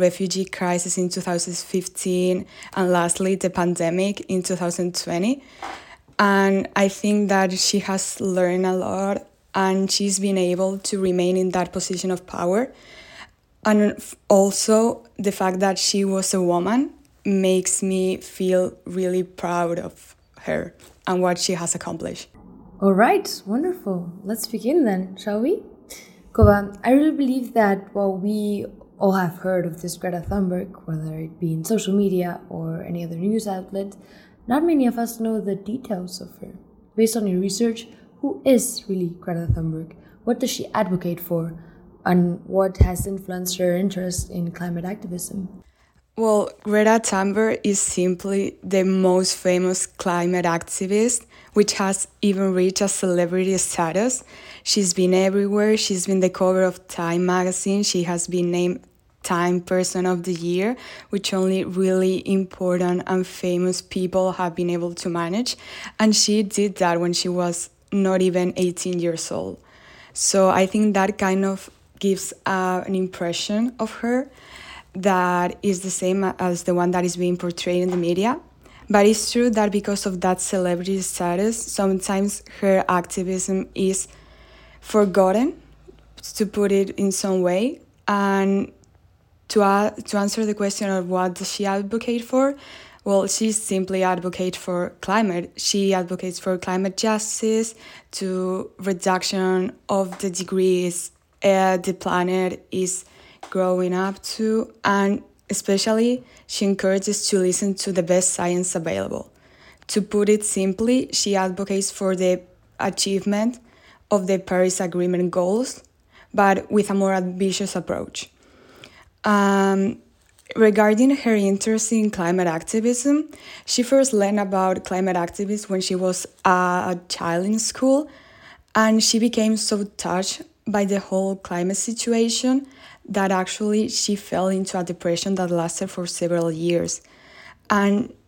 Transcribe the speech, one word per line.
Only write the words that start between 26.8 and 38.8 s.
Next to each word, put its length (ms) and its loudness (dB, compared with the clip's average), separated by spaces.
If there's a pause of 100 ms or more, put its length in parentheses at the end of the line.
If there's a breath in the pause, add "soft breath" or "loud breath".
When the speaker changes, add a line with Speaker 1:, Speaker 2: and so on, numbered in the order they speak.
Speaker 2:
I 80 4
really 240 4
believe 380 -2
that 240 4 (160)
while 200 0 (120)
we 400 -2 (320)
all 260 4
have 140 -4
heard 280 0
of 140 -10
this 160 -8
Greta 320 -6
Thunberg, 420 -2 (160)
whether 280 -6 (120)
it 140 -18
be 120 -2
in 120 -4
social 300 0
media 460 0 (100)
or 320 -8
any 220 -8
other 120 -10
news 320 -2
outlet, 480 -6 (500 loud breath)
not 160 0
many 240 4
of 120 0
us 220 -4
know 200 -2
the 160 -2 (160)
details 480 -8
of 220 -16
her. 100 -14 (420)
Based 220 4
on 100 0
your 140 2
research, 460 0 (340 loud breath)
who 240 -4
is 440 2